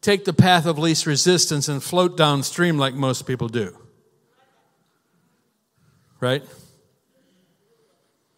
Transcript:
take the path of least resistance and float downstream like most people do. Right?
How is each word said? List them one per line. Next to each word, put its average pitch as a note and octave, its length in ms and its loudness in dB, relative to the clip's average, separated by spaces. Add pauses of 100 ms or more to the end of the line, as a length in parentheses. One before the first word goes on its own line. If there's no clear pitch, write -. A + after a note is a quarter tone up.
take G3+ 240 0
the F#3 80 -2
path F3+ 320 6
of E3 120 -2
least D#3+ 280 0
resistance D#3+ 640 0
and C#3 120 -6
float F3+ 360 0
downstream D3+ 600 0
like C3+ 160 -2
most C3 320 -4
people A#2+ 220 -6
do. A2 260 -6 (2500)
Right? C3 240 -4 (1900)